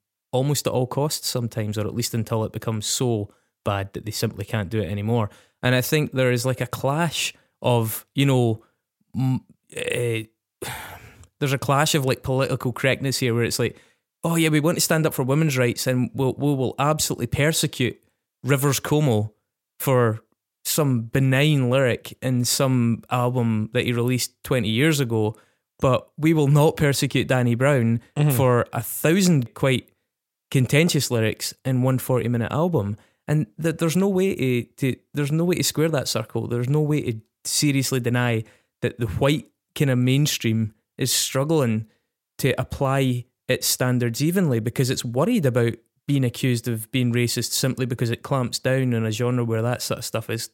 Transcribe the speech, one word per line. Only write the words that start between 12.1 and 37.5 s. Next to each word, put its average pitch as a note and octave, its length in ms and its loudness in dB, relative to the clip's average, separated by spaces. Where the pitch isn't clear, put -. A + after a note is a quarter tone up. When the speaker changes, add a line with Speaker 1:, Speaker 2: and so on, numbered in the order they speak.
Speaker 1:
political C3 500 -2
correctness C3+ 460 -2
here A#2+ 160 0
where A#2 100 0
it's A2+ 140 -4
like, A#2+ 180 -2
"Oh E3 120 0
yeah, D#3+ 120 4
we D3+ 120 4
want E3 180 0
to - 40 0
stand D#3+ 240 2
up C#3+ 60 0
for C#3 100 -2
women's C#3 360 0
rights, B2 280 0
and B2+ 280 0
we'll, C3 200 0
we C#3+ 200 0
will C3 240 -2
absolutely C#3+ 480 0
persecute C#3+ 720 0
Rivers C3+ 360 0
Cuomo B2 520 2
for A#2+ 400 2
some C3 380 0
benign C3+ 680 2
lyric B2+ 520 0
in B2 220 0
some A#2+ 640 2
album A#2+ 600 0
that B2+ 120 0
he B2 80 0
released A#2+ 400 -2
twenty B2 240 0
years C#3 320 2
ago, A2 360 0
but C3 360 2
we D#3+ 160 2
will D3+ 160 4
not D3+ 280 6
persecute C#3 520 0
Danny B2 260 2
Brown A#2+ 460 2
Speaker 2:
Mm-hmm. D3+ 140 4
Speaker 1:
for B2 420 2
a B2 100 -4
thousand E3 720 2
quite C3 340 0
contentious C#3+ 600 2
lyrics A2 440 -2
in B2+ 180 0
one C3 160 2
forty B2 300 0
minute A#2 240 -2
album." C#3 440 0
And D3+ 180 0
th-, D#3+ 180 -2
there's E3 180 0
no G3 120 2
way F#3+ 280 0
to, B2 260 0
to, C3 200 -2
there's C#3+ 200 -2
no D#3+ 120 2
way F3 120 0
to - 80 -2
square D#3 240 0
that C3+ 180 -2
circle. A#2 400 -4
There's A#2+ 220 -4
no D3+ 120 2
way D3+ 220 0
to A2 180 -4
seriously C#3 540 0